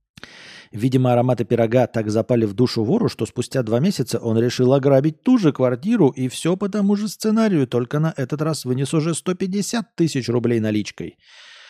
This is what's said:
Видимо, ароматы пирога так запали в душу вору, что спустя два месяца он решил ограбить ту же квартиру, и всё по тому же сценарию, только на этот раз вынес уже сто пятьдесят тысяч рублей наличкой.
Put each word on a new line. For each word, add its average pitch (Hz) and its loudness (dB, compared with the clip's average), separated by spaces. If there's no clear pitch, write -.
Видимо, 127 2
ароматы 120 2
пирога 117 2
так 110 -4
запали 113 2
в 101 -4
душу 117 0
вору, 165 0
что - -4
спустя - -6
два 110 0
месяца 139 -2
он 113 -2
решил 123 2
ограбить 139 2
ту 254 4
же 165 4
квартиру, 131 2
и 127 -2
всё 160 -2
по 202 -6
тому 202 0
же 208 -4
сценарию, 208 0
только 123 -2
на 160 0
этот 143 -4
раз 156 -4
вынес 131 -2
уже 165 0
сто 185 -4
пятьдесят 196 -4
тысяч 147 -2
рублей 120 0
наличкой. 107 -4